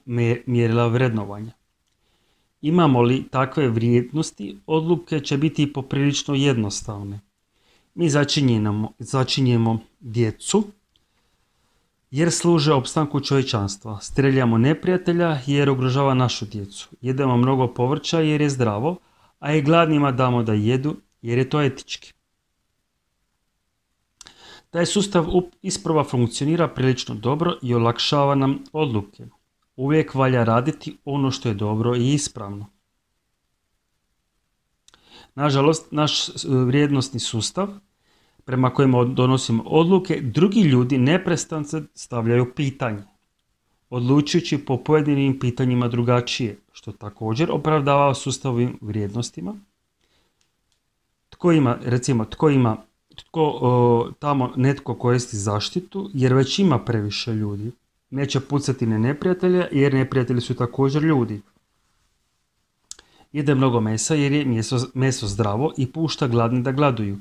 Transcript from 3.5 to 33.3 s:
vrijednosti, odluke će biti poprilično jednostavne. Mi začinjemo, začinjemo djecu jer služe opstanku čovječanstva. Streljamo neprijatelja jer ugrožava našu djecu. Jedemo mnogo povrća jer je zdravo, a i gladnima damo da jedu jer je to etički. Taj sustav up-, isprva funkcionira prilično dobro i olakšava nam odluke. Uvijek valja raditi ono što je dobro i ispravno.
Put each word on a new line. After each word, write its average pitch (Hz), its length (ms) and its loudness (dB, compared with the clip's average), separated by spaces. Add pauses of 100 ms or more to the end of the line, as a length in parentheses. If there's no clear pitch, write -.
vrijednosti, 123 960 -2
odluke 160 540 -2
će 143 180 -4
biti 147 360 0
poprilično 139 640 -2
jednostavne. 104 840 -2 (760)
Mi 170 140 0
začinjemo, 113 880 0
začinjemo 120 800 0 (200)
djecu 117 640 -2 (1500)
jer 160 200 0
služe 165 420 4
opstanku 143 460 0
čovječanstva. 113 800 -2
Streljamo 135 560 2
neprijatelja 170 880 0
jer 143 240 2
ugrožava 131 440 2
našu 127 320 0
djecu. 101 440 -14 (120)
Jedemo 131 360 0
mnogo 127 300 2
povrća 143 520 -2
jer 151 220 2
je 147 80 2
zdravo, 127 480 -2 (420)
a 147 140 -4
i 156 80 2
gladnima 151 500 4
damo 123 320 2
da 110 100 0
jedu 127 420 0 (260)
jer 117 160 -2
je 131 120 0
to 151 120 0
etički. - 520 -6 (2500)
Taj 170 160 -2
sustav 196 420 2
up-, 180 240 0 (100)
isprva 165 420 -2
funkcionira 143 640 0
prilično 127 480 -2
dobro 139 460 -2
i 120 120 -2
olakšava 127 640 2
nam 135 240 0 (140)
odluke. 117 520 -4 (500)
Uvijek 147 400 0
valja 131 280 2
raditi 127 640 -2
ono 139 260 -2
što 127 180 -4
je 107 60 -2
dobro 110 400 -2
i 123 180 0
ispravno. 104 520 -6 (2750)